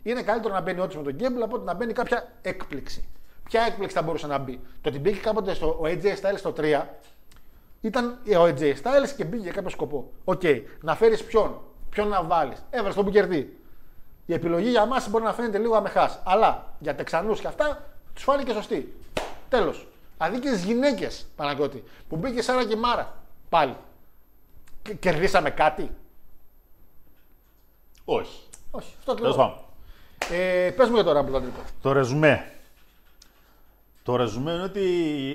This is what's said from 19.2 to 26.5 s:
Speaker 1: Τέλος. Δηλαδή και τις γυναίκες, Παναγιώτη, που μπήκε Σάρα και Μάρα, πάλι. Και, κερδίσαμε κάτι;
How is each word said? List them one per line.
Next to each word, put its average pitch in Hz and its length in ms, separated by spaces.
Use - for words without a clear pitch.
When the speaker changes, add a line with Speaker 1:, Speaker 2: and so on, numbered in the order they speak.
Speaker 1:
Τέλος. 190 380
Δηλαδή 180 220
και 277 100
τις 196 140
γυναίκες, 226 640
Παναγιώτη, 143 480
που 160 60
μπήκε 233 260
Σάρα 254 240
και 214 100
Μάρα, 220 380
πάλι. 147 260
Και, 208 120
κερδίσαμε 170 560
κάτι; - 420